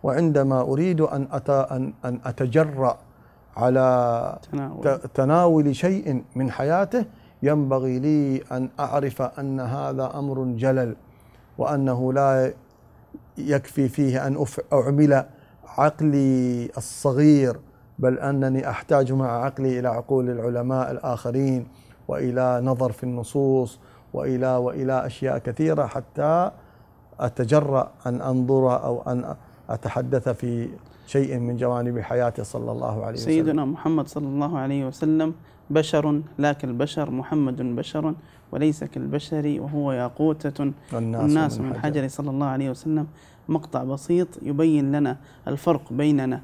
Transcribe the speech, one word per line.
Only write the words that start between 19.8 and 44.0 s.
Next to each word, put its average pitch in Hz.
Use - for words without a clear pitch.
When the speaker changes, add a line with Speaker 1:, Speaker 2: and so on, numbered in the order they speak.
Speaker 1:
عقول 123
العلماء 123
الآخرين، 127
وإلى 127
نظر 127
في -
النصوص، 127
وإلى، 127
وإلى 127
أشياء 131
كثيرة، 147
حتى 151
أتجرأ 131
أن 123
أنظر 127
أو 120
أن 123
أتحدث 127
في 120
شيء 135
من 120
جوانب 120
حياته 120
صلى 117
الله 113
عليه 113
وسلم. 123
Speaker 2:
سيدنا 156
محمد 151
صلى 147
الله 143
عليه 139
وسلم 156
بشر 147
لا 143
كالبشر، 139
محمد 131
بشر 147
وليس 151
كالبشر، 147
وهو 143
ياقوتة 139
Speaker 1:
والناس 117
Speaker 2:
والناس 151
Speaker 1:
من 135
Speaker 2:
من 127
Speaker 1:
حجر. 151
Speaker 2:
حجر، 135
صلى 143
الله 139
عليه 135
وسلم. 151
مقطع 151
بسيط 170